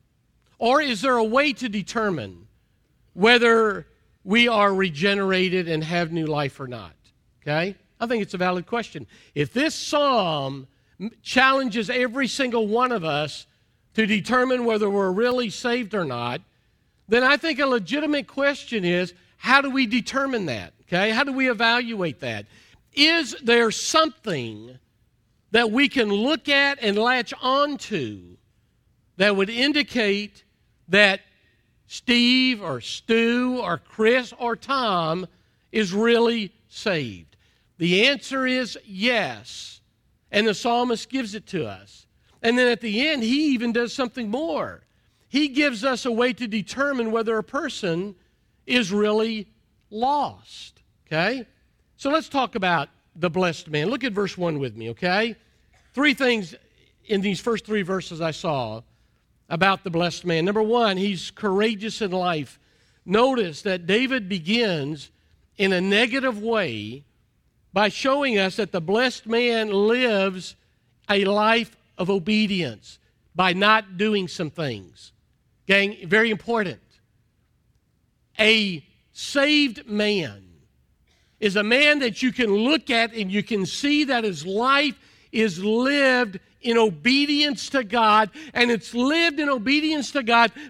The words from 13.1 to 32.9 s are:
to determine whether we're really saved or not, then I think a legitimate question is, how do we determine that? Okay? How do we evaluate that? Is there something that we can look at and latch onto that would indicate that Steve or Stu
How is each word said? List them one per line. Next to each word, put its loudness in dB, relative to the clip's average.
to 2
determine 0
whether 0
we're 0
really 0
saved -4
or -2
not, -4
then 4
I 6
think -4
a 2
legitimate -2
question -2
is, 0
how 2
do 0
we 0
determine -2
that? -8
Okay? 0
How 0
do -6
we 2
evaluate -2
that? -8
Is 2
there 4
something -2
that 2
we 2
can 0
look 0
at 2
and 0
latch 0
onto -2
that 2
would 0
indicate -2
that 6
Steve 2
or -6
Stu 0